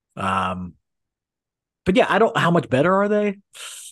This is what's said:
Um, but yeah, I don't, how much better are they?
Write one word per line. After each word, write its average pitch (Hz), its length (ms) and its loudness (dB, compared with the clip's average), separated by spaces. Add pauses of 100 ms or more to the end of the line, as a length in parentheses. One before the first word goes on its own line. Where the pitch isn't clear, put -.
(140)
Um, 92 600 -4 (1080)
but 185 120 2
yeah, 233 120 4
I 180 120 2
don't, 220 160 2
how 147 160 2
much 170 180 0
better 156 240 2
are 202 140 2
they? 208 300 -2 (540)